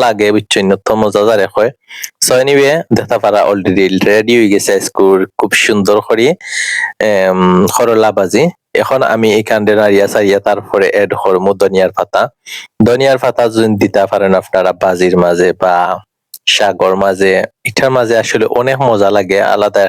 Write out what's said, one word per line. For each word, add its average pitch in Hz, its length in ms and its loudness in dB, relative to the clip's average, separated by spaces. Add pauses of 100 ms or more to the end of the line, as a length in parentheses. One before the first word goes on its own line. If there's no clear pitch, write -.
লাগে, 104 320 0
বুঝছেন? 104 320 -2 (100)
অত - 120 -8 (140)
মজা 104 260 0
যারে 104 260 2
কয়। 110 160 0 (540)
So - 80 0 (100)
anyway, 139 320 2 (220)
দেখতে - 280 -2
পারা 104 160 2 (100)
already 95 340 0 (240)
রেডি 110 300 2
হয়ে 110 140 4
গেছে 101 260 0
আজকুর 95 400 0 (200)
খুব 104 120 -2 (140)
সুন্দর 104 320 0 (120)
করে, 113 180 0 (840)
এম, 95 320 0 (340)
করলা 110 440 2
ভাজি। 101 260 0 (300)
এখন 131 260 -2 (140)
আমি 113 140 0 (100)
এই 110 100 -2
কাণ্ডে 107 320 0
নাড়িয়া 101 260 2
চাড়িয়া 101 320 0 (100)
তারপরে 101 460 0
অ্যাড 101 160 0 (120)
করবো 95 280 0 (120)
ধনিয়ার 92 340 0
পাতা। 92 260 -2 (640)
ধনিয়ার 131 300 2
পাতা 123 240 -2 (120)
যদি 113 140 2 (140)
দিতে 101 280 0
পারেন 98 240 0
আপনারা 92 360 -2 (120)
বাজির 92 320 0 (100)
মাঝে 87 260 0 (120)
বা 92 120 2 (800)
শাকর 95 380 0 (120)
মাঝে, 95 280 0 (360)
এটার 131 280 -2
মাঝে 117 260 0
আসলে 110 240 -2 (140)
অনেক 131 180 -2 (100)
মজা 101 280 2
লাগে, 95 220 0 (160)
আলাদা 104 340 0